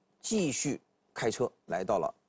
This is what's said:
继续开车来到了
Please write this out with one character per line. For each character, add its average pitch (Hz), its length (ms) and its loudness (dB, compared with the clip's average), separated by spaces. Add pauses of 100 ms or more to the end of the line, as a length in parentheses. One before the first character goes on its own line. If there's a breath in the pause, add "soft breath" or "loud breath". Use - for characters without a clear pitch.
(200)
继 185 320 0
续 131 260 -2 (360)
开 117 160 0
车 - 200 0 (160)
来 87 160 -2
到 95 160 2
了 80 160 0 (140)